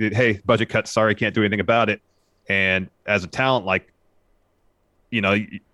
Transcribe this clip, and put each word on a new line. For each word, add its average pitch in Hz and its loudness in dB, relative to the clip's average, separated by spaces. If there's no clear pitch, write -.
"Hey, 110 0
budget 113 2
cuts. - -2
Sorry, 110 2
can't 107 -2
do 110 2
anything 104 0
about 113 2
it." 101 -2
And 95 0
as 104 0
a - -10
talent, 131 0
like, 95 -2
you 113 -4
know, 98 2
y-, 104 -2